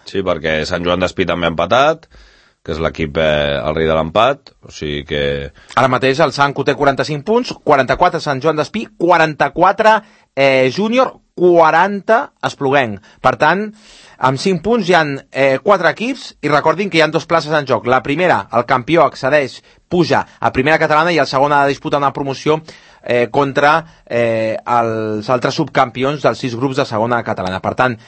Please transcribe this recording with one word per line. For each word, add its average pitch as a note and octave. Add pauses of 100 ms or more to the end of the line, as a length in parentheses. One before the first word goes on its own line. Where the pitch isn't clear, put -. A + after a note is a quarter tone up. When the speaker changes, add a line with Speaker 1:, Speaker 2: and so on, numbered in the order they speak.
Speaker 1:
Sí, -
perquè D#2+
Sant F2
Joan F2+
d'Espí F2+
també E2+
ha E2+
empatat, A#2 (560)
que E2
és D#2
l'equip, D2+
eh, D2+
el D#2
rei D#2+
de D#2+
l'empat, G#2 (100)
o -
sigui D2
que C#2+ (220)
Speaker 2:
Ara B2+
mateix C3
el D3
Sanco C#3+
té C#3
quaranta-cinc C#3
punts, A#3 (100)
quaranta-quatre D3
Sant C3+
Joan D#3
d'Espí, G#3+ (120)
quaranta-quatre, F3 (340)
eh, C3
Júnior, A3 (180)
quaranta F3+ (100)
Espluguenc. C3 (220)
Per B2+
tant, F#3+ (460)
amb C3
cinc F#3+
punts A3
hi F3+
ha, D#3+ (260)
eh, C3+
quatre F3+
equips A#3+
i D3
recordin D#3+
que E3
hi -
ha D#3
dos D#3
places D#3
en D3+
joc. A#2
La B2+
primera, C#3+
el A#2
campió C#3
accedeix, C#3 (260)
puja C3 (120)
a A#2
primera D3+
catalana D#3+
i D#3
el C3+
segon C#3+
ha C#3+
de C#3+
disputar C#3+
una C#3
promoció, C#3+ (420)
eh, A#2+
contra, C#3+
eh, A2+
els A2
altres B2+
subcampions C3+
dels A#2+
sis B2
grups C3
de C#3
segona A#2+
catalana. F#2
Per G#2
tant, B2